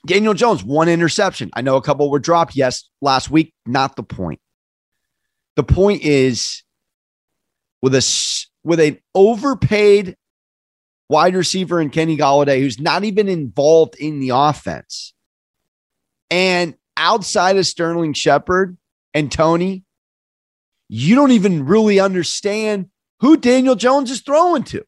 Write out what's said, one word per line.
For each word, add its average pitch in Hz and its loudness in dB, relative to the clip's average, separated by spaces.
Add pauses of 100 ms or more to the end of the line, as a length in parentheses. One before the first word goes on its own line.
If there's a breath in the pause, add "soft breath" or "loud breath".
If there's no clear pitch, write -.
Daniel 214 2
Jones, 190 0
one 151 0
interception. 170 -2
I 117 -8
know 135 0
a 131 2
couple 143 -2
were 143 0
dropped, 135 0
yes, 131 -2 (120)
last 135 -2
week. 156 0 (140)
Not 135 -2
the 117 -12
point. - -10 (1160)
The 147 -2
point 180 0
is, 131 -2 (1200)
with 131 2
a 135 4
s-, - -4 (160)
with 165 0
an 151 2 (160)
overpaid 208 2 (920)
wide 170 2
receiver 180 -2
in 147 -2
Kenny 160 -2
Golladay, 143 2
who's 127 -4
not 165 -2
even 208 -2
involved 156 2
in 147 -8
the 131 -4
offense, 135 -4 (1200)
and 175 0 (220)
outside 190 0
of 180 0
Sterling 165 -4
Shepard 180 0 (380)
and 147 -2
Tony, 170 -2 (1040)
you 123 0
don't 277 6
even 180 2
really 202 2
understand 196 -4 (320)
who 294 6
Daniel 254 2
Jones 254 0
is 247 -12
throwing 311 0
to. - -10